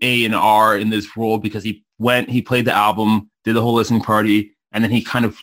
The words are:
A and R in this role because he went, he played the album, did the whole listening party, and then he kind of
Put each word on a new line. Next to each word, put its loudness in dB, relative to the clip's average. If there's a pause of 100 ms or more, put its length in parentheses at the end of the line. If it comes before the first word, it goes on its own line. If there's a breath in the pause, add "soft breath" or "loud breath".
A 0
and -2
R 4
in -2
this -6
role -2
because -8
he -8 (140)
went, 0
he 0
played -2
the 0
album, 0 (120)
did 0
the 0
whole 0
listening 0
party, 0 (200)
and -2
then 0
he 0
kind -2
of -4